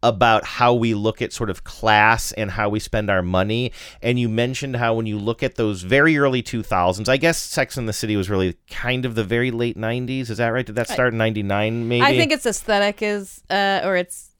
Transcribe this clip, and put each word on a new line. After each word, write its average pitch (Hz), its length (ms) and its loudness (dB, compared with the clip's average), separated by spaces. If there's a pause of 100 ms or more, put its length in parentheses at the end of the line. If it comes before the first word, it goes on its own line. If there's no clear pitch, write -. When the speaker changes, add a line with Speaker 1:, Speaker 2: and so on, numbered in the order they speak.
Speaker 1:
about 113 420 4
how 123 300 2
we 117 180 2
look 107 300 -2
at - 100 -6
sort 110 160 -4
of 92 140 -6
class 110 680 4
and 104 180 -4
how 104 180 -2
we 107 100 -2
spend 107 300 -4
our 95 140 2
money. 101 480 0 (280)
And 123 200 0
you 120 100 0
mentioned 123 460 -2
how 117 180 0
when 113 140 -2
you 104 100 -4
look 104 240 -4
at 131 140 -2
those 104 260 -2
very 143 380 4
early 131 240 2
two 113 180 -6
thousands, 92 480 0
I 131 80 4
guess 165 220 2
Sex - 380 -4
and 113 120 -4
the 104 40 -4
City 107 220 -2
was 95 140 0
really 95 260 0 (140)
kind 127 360 -4
of 113 100 -4
the 113 80 0
very 120 260 0
late 117 260 -2
nineties. 123 540 -4
Is 107 80 -6
that 117 120 0
right? 120 180 -2
Did 107 80 -10
that 117 160 -2
Speaker 2:
I - 20 -4
Speaker 1:
start 127 200 0
in 113 40 -4
ninety-nine, 110 680 0
maybe? 120 180 2
Speaker 2:
I 277 100 4
think - 160 2
its - 140 -2
aesthetic 202 560 0
is, 208 480 -6
uh, 196 340 0
or 185 140 0
its - 320 -6 (100)